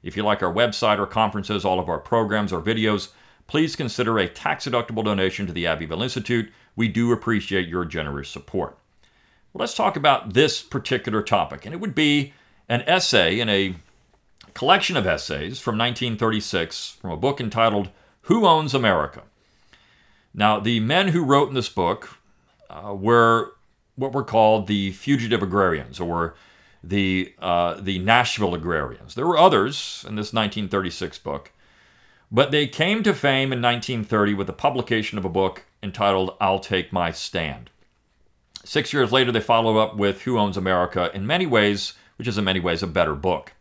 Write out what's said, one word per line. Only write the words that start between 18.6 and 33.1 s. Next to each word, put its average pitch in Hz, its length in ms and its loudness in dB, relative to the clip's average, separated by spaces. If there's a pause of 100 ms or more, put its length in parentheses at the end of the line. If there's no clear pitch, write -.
America? 92 480 0 (1120)
Now, 104 240 2
the 110 220 0
men 165 260 2
who 165 180 0
wrote 139 240 4
in 135 60 -8
this 123 140 -2
book, - 500 -4 (500)
uh, 98 240 -12
were 113 600 4 (420)
what 135 180 -6
were 139 100 -2
called 107 440 4
the 98 240 0
fugitive 113 500 0
agrarians, 87 580 0
or 85 360 -4 (520)
the, 95 520 0
uh, 87 400 0
the 98 180 -4
Nashville 107 560 2
agrarians. 82 600 -6
There 131 100 -2
were 165 140 4
others 139 680 2
in 107 100 -8
this 104 140 -6
nineteen 107 380 -2
thirty-six 92 480 -4
book, - 340 -10 (800)
but 135 200 2
they 147 160 0
came 202 340 -2
to 202 100 2